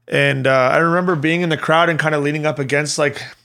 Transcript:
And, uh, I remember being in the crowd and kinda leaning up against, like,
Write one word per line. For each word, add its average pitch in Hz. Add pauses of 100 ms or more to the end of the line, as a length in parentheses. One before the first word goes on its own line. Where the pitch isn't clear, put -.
And, 139
uh, 131
I 147
remember 175
being 160
in 175
the 156
crowd 165
and 156
kinda 151
leaning 147
up 151
against, 143
like, 143 (220)